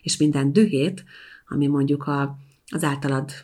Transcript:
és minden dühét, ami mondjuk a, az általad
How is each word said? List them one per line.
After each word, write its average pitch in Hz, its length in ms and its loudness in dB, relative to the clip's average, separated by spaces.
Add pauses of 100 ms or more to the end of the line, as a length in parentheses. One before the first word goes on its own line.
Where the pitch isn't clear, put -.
és - 160 -4
minden 143 360 2
dühét, 190 500 2 (440)
ami 143 200 0
mondjuk 143 400 0
a, 139 300 -4 (340)
az 165 120 -4
általad 139 480 -2 (120)